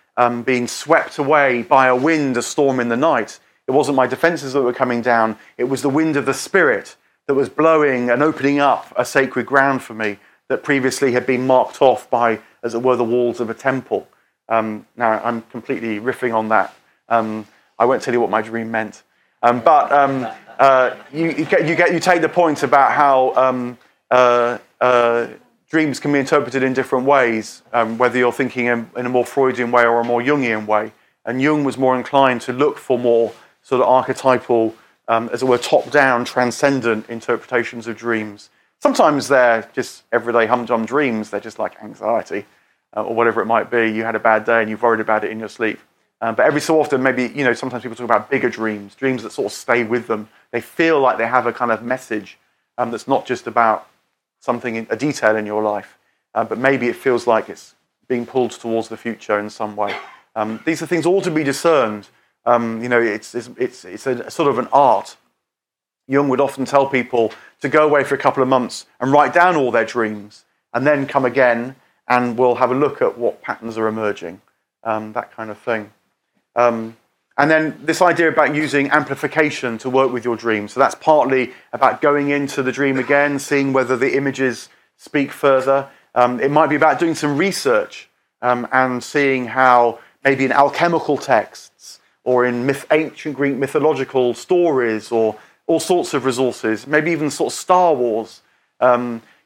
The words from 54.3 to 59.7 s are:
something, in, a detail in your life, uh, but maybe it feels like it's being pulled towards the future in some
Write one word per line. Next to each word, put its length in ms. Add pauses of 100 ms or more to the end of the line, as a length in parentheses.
something, 360
in, 140
a 60
detail 400
in 100
your 160
life, 360 (360)
uh, 100
but 140
maybe 300
it 80
feels 300
like 220
it's 260 (340)
being 180
pulled 260
towards 360
the 80
future 420
in 100
some 280